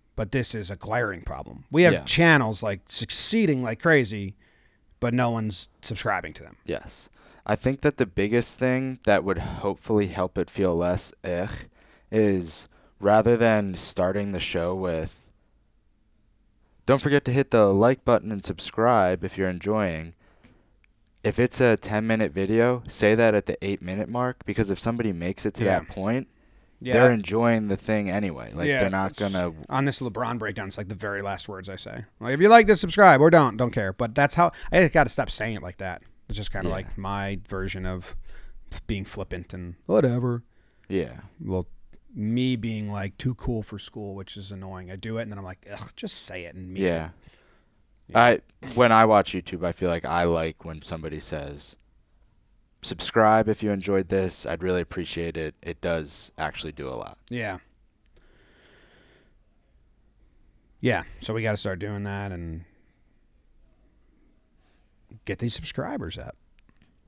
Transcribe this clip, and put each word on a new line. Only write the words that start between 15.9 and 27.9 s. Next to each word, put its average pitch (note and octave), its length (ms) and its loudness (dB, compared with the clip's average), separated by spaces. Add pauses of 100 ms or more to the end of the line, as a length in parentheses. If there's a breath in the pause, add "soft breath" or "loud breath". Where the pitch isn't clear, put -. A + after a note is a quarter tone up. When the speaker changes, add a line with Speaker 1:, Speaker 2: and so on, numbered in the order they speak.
Speaker 2:
"Don't C3 160 4
forget C#3+ 260 2
to B2+ 60 0
hit C#3 200 0
the A2 200 8
like A2+ 320 4
button A2 280 2
and G2+ 120 -8
subscribe G2 760 2
if F#2+ 160 -8
you're F#2+ 100 0
enjoying." F2+ 640 -4 (1080 soft breath)
If G#2 160 -2
it's B2 220 2
a A#2+ 160 6
ten-minute A2 560 -2
video, A2+ 560 2
say G#2+ 260 4
that A2+ 200 6
at G2+ 120 2
the - 180 -2
eight-minute G2 440 -4
mark, B2 360 -4
because G2+ 260 -2
if F#2 100 -2
somebody A#2 320 -2
makes F2 340 -6
it G2+ 80 -2
to A#2 100 -2
Speaker 1:
Yeah. F#2+ 140 2
Speaker 2:
that F2+ 100 -8
point, A2+ 380 -4 (540)
Speaker 1:
Yeah. B2 140 -2
Speaker 2:
they're B2 180 8
enjoying A2 560 0
the G2 80 0
thing G#2 340 -2